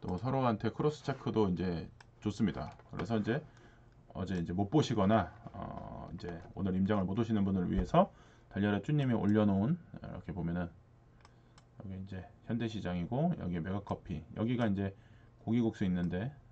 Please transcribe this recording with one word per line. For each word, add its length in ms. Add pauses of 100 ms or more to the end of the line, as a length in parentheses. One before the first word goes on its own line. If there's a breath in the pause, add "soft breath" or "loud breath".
또 160
서로한테 520
크로스 340
체크도 460
이제 400 (320)
좋습니다. 500 (200)
그래서 260
이제 260 (680 loud breath)
어제 220
이제 180
못 160
보시거나, 600 (220)
어, 640
이제 280 (140)
오늘 200
임장을 280
못 160
오시는 240
분을 260
위해서 420 (360 loud breath)
달려라 340
쭈님이 320
올려놓은, 640 (240)
이렇게 300
보면은 380 (1120 loud breath)
여기 200
이제 220 (220)
현대시장이고, 920
여기 200
메가커피, 640 (140)
여기가 300
이제 280 (480 loud breath)
고기국수 420
있는데 480 (180)